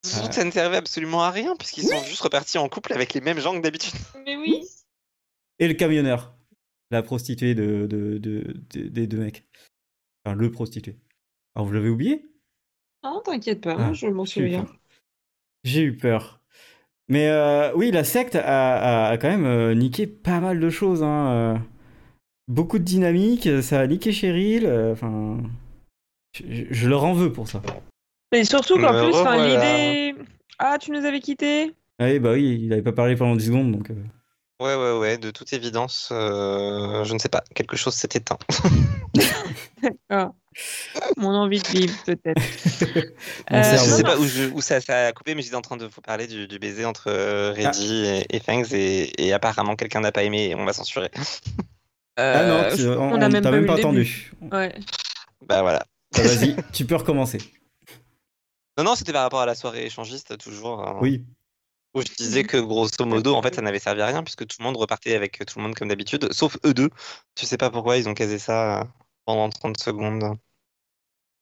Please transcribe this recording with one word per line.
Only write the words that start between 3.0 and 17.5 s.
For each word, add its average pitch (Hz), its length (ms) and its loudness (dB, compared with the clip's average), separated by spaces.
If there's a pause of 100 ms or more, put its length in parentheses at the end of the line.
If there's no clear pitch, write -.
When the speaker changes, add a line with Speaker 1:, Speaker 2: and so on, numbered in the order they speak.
Speaker 1:
les 143 60 -2
mêmes 156 200 -2
gens 156 140 -2
que 180 60 -4
d'habitude. 160 340 -4 (320)
Speaker 3:
Mais 277 120 -6
oui. 311 280 -2 (920)
Speaker 2:
Et 170 80 2
le 160 60 2
camionneur, 147 600 0 (560)
la 117 140 0
prostituée 123 500 -2
de, 104 320 0
de, 104 320 -4
de, 107 380 -8 (180)
de, - 140 -8
des 117 200 -4
deux 107 100 -4
mecs. 110 280 -6 (800)
Enfin, 101 120 -4
le 117 140 2
prostitué. 117 440 -10 (600)
Alors, 104 120 -4
vous 101 60 -4
l'avez 107 160 2
oublié ? 180 400 0 (760)
Speaker 3:
Non, 311 220 -6
t'inquiète 226 340 -2
pas, 165 180 -4
Speaker 2:
Ah, - 140 0
Speaker 3:
je - 160 -4
m'en 190 160 -2
Speaker 2:
j'ai 196 160 -8
eu 190 60 2
Speaker 3:
souviens. 180 180 -2
Speaker 2:
peur. - 120 -14 (920)
J'ai 135 160 2
eu 135 160 0
peur. 117 400 0 (720)
Mais, 147 180 4
euh, 147 480 4